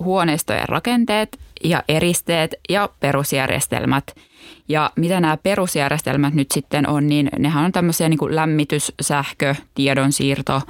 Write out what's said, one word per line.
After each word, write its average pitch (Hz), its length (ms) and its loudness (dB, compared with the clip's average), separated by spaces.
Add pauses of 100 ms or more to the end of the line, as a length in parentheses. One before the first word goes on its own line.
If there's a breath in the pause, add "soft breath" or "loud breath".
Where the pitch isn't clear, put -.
huoneistojen 170 640 0
rakenteet 214 680 -2 (240)
ja 165 240 0
eristeet 165 680 0 (140)
ja 202 200 0 (100)
perusjärjestelmät. 139 1040 0 (640 loud breath)
Ja 151 280 0
mitä 175 260 0
nämä 156 160 2
perusjärjestelmät 147 960 0
nyt 143 200 0
sitten 147 360 -2
on, 147 180 2
niin 147 220 2 (100)
nehän 151 260 2
on 185 60 0
tämmöisiä 170 380 2
niin 160 80 4
kuin 147 180 -2
lämmitys, 156 560 0 (100)
sähkö, 139 540 -2 (200)
tiedonsiirto, 139 960 0